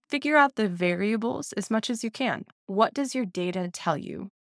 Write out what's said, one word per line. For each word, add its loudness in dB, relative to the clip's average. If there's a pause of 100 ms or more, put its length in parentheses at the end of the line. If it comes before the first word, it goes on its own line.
figure 0
out 6
the 2
variables 0
as -4
much 0
as -4
you -4
can. -4 (220)
What 4
does -4
your 0
data -2
tell 0
you? -10 (120)